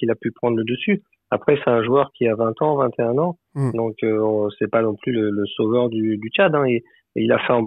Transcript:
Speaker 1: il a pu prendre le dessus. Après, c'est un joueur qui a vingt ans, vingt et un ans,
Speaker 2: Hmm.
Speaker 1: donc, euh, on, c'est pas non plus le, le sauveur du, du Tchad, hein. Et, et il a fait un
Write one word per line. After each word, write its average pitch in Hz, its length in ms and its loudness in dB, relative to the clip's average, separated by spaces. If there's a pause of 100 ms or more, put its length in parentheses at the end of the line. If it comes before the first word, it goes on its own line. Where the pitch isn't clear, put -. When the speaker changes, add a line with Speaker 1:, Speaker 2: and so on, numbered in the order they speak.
Speaker 1:
il 113 100 -2
a 113 40 0
pu 117 160 -6
prendre 117 260 -2
le 110 60 0
dessus. 131 400 -2 (260)
Après, - 340 2
c'est - 60 0
un 117 140 4
joueur 131 300 2
qui 120 140 0
a 110 80 2
vingt 110 260 -2
ans, 151 160 0
vingt 127 200 0
et 120 60 0
un 120 140 0
ans, 170 200 -2 (160)
Speaker 2:
Hmm. 135 180 -2
Speaker 1:
donc, 113 320 -2
euh, 110 160 2
on, 107 380 0
c'est - 120 -2
pas 113 120 2
non 107 140 0
plus 127 160 -6
le, 107 180 0
le 101 180 -2
sauveur 117 420 0
du, 110 280 -2
du 110 120 -8
Tchad, 180 260 2
hein. 143 100 2
Et, 120 180 0 (320)
et 117 80 -2
il 113 80 2
a 117 80 2
fait - 140 0
un 113 140 2